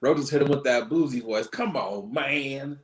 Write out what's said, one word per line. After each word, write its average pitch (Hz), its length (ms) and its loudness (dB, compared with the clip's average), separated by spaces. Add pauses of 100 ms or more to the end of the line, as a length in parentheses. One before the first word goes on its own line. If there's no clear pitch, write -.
Ro 139 140 4
just 143 160 -2
hit 143 120 4
him 139 60 4
with 143 160 2
that 120 240 2
boozy 143 320 2
voice. 110 280 -2
Come 196 280 -4
on, 101 360 -4
man. 143 720 -4